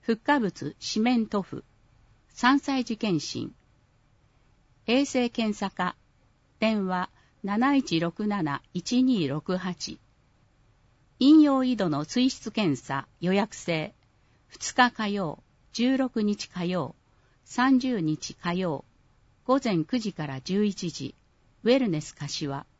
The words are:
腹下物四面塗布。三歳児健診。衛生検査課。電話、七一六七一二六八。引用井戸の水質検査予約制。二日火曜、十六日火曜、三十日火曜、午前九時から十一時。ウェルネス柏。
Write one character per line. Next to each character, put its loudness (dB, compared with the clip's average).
腹 0
下 2
物 -4
四 -4
面 2
塗 -2
布。 -12
三 4
歳 -2
児 -4
健 0
診。 -8
衛 2
生 0
検 -2
査 -4
課。 -6
電 0
話、 -4
七 2
一 2
六 -2
七 -2
一 0
二 2
六 -4
八。 -8
引 10
用 4
井 0
戸 0
の 0
水 0
質 -12
検 0
査 -6
予 0
約 0
制。 -4
二 -12
日 4
火 -4
曜、 -4
十 0
六 -2
日 -2
火 -6
曜、 -4
三 2
十 -2
日 -2
火 -4
曜、 -4
午 2
前 0
九 -2
時 -4
か -8
ら -8
十 0
一 -4
時。 -10
ウ 2
ェ 6
ル 0
ネ -2
ス -16
柏。 -8